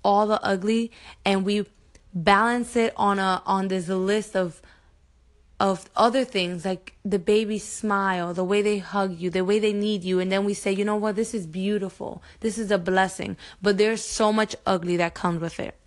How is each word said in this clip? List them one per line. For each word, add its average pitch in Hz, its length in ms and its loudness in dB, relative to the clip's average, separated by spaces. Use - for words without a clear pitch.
all 202 260 4
the 214 140 2
ugly 214 500 0
and 196 180 2
we 202 220 0
balance 220 640 2
it 226 180 2
on 202 240 2
a, 190 260 0
on 190 220 0
this 185 220 -2
list 196 440 -2
of, 180 280 -2
of 196 340 0
other 240 300 4
things, 180 400 -2
like 190 300 -6
the 202 160 0
baby's 208 480 0
smile, 190 640 -2
the 185 120 -2
way 202 160 2
they 208 160 0
hug 190 420 -2
you, 175 100 -2
the 185 140 0
way 208 160 2
they 208 140 2
need 208 320 -2
you. 185 160 2
And 185 100 -2
then 196 140 2
we 202 80 0
say, 196 180 -2
"You 196 140 0
know 214 100 0
what? 208 220 -2
This 220 160 -4
is 196 120 -6
beautiful. 190 760 -6
This 220 180 -4
is 214 140 -4
a 196 60 4
blessing." 185 580 0
But 196 160 2
there's 214 260 2
so 214 280 0
much 214 240 0
ugly 175 320 0
that 170 160 0
comes 170 280 -2
with 165 180 -8
it. - 160 -10